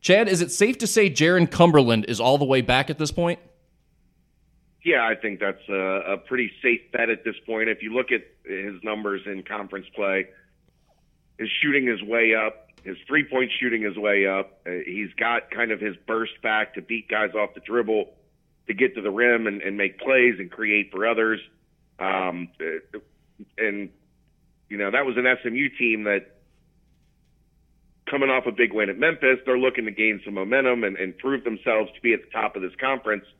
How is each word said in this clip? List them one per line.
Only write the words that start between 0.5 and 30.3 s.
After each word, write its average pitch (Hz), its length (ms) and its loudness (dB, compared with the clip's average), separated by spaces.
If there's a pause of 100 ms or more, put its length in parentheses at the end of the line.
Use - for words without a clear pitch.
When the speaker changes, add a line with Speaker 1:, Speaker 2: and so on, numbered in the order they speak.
Speaker 1:
safe 240 280 2
to 233 80 -2
say 202 240 4
Jaron 170 400 4
Cumberland 135 580 6
is 113 120 -2
all 127 180 4
the 143 80 2
way 131 160 4
back 131 260 2
at 160 80 -6
this 151 140 -2
point? 170 280 -2 (1400)
Speaker 2:
Yeah, 139 240 4
I 113 80 2
think 101 260 -6
that's 98 280 -4
a, 101 60 -4 (380)
a 98 40 -2
pretty 123 340 -4 (120)
safe 120 280 0
bet 113 200 0
at 110 120 -2
this 110 220 -6
point. 110 240 -2
If 110 140 -4
you 107 100 -8
look 127 200 -2
at 113 100 -2 (280)
his 95 320 -8
numbers 104 440 -4
in 98 160 -10
conference 98 520 -12
play, 98 340 -2 (1080)
his 110 120 -6 (100)
shooting 139 280 2
is 104 140 -2
way 113 320 2
up. 107 260 -2 (240)
His 95 120 -10 (100)
three-point 131 540 -2
shooting 117 240 -2
is 98 120 -4
way 101 300 2
up. 95 400 -2
Uh, 87 40 -8 (140)
he's 98 320 -8
got 117 360 -2
kind 117 180 -2
of 104 100 -4
his 104 140 -6 (100)
burst 113 380 -4
back 107 320 0
to - 80 -10
beat 113 240 -8
guys 107 260 0
off 104 220 -2
the - 60 -18
dribble, 110 520 -2 (540)
to 110 80 -4
get 123 220 0
to 113 40 -8
the 101 100 -2
rim 117 360 2
and, 101 160 -4
and 98 140 -6
make 98 240 -2
plays 131 400 4
and 90 100 -10
create 104 400 -2
for 98 160 -2
others. 110 320 0 (600)
Um, 92 480 -4 (120)
uh, 82 380 -8 (580)
and, 101 340 -6 (760)
you 101 100 -10
know, 101 120 -2
that 135 160 0
was 120 100 -4
an 123 120 0
S 127 160 0
M 117 100 -6
U 139 140 -2
team 113 360 -2
that, 101 220 0 (1800)
coming 139 200 0
off 127 160 0
a 120 60 -4
big 110 200 2
win 104 180 0
at 95 80 -6
Memphis, 135 480 2
they're 127 120 2
looking 127 260 0
to 107 80 -6
gain 107 320 0
some 101 100 -10